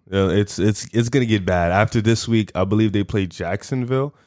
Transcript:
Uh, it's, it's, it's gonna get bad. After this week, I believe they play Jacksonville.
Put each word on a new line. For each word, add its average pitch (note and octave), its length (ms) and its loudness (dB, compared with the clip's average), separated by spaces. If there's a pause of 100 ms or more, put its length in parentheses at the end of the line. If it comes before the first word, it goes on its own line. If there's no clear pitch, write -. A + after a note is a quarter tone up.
(120)
Uh, F#2+ 160 2
it's, G2+ 320 0
it's, G#2 340 0
it's A#2 140 0
gonna B2+ 180 2
get G#2+ 200 0
bad. F2 260 2
After G#2+ 300 2
this A2 260 0
week, A2+ 260 0
I F#2 120 0
believe G#2+ 260 2
they G2+ 140 -2
play G2 220 -2
Jacksonville. B2 840 -4 (140)